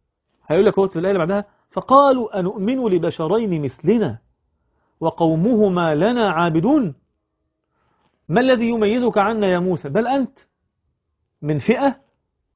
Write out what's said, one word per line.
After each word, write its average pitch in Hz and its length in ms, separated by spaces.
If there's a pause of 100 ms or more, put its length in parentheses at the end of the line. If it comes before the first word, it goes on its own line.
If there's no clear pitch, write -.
(460)
هيقول 190 200
لك 196 120
هو 196 100
في 185 100
الآية 185 140
اللي 180 140
بعدها: 202 180 (260)
"فقالوا 254 720
أنؤمن 233 480
لبشرين 170 760
مثلنا 151 560 (840)
وقومهما 170 920
لنا 214 360
عابدون". 170 640 (1300)
ما 175 120
الذي 247 280
يميزك 233 500
عنا 208 280
يا 180 120
موسى؟ 175 300
بل 202 180
أنت 262 320 (1040)
من 151 160
فئة 254 380 (600)